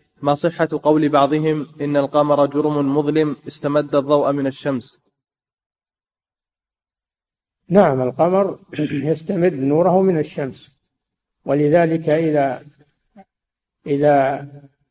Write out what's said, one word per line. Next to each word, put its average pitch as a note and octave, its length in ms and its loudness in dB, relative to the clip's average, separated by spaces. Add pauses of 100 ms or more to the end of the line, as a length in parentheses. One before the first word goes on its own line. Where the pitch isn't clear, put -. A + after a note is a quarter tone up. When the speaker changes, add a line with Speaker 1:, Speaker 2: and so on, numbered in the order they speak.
(220)
Speaker 1:
ما C#3+ 120 2
صحة E3 340 -2 (140)
قول D3+ 260 2
بعضهم D3+ 580 0 (140)
إن C#3+ 160 -2
القمر C#3+ 500 2
جرم C#3+ 500 -2
مظلم D3+ 400 0 (100)
استمد C#3+ 480 -4
الضوء C#3+ 380 2
من C#3+ 140 -4
الشمس؟ C3+ 540 -8 (2750)
Speaker 2:
نعم، E3+ 340 4
القمر E3+ 560 0 (200)
<clears throat> D3 320 -4
يستمد F3 420 -2
نوره D#3 500 2
من F#3 160 2
الشمس، - 600 -8 (640)
ولذلك D#3+ 640 0
إذا، D3+ 560 0 (1200)
إذا C#3+ 600 0 (420)